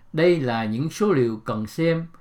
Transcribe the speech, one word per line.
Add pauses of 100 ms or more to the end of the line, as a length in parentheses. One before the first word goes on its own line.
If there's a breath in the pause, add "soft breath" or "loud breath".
(140)
đây
là
những
số
liệu
cần
xem (160 soft breath)